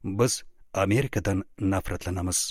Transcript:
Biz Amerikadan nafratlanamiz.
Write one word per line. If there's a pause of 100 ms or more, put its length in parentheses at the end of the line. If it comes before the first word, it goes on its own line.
Biz (280)
Amerikadan (200)
nafratlanamiz. (120)